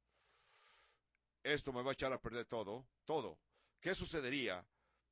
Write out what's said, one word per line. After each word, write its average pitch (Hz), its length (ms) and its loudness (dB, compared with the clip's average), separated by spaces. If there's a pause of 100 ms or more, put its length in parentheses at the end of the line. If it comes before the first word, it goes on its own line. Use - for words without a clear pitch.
(1400)
Esto 139 320 0
me 123 80 -2
va 135 100 2
a - 20 -2
echar 135 200 0
a 120 80 -2
perder 117 240 -4
todo, 113 420 -2 (160)
todo. 120 360 0 (400)
¿Qué 185 160 2
sucedería? 131 680 0 (480)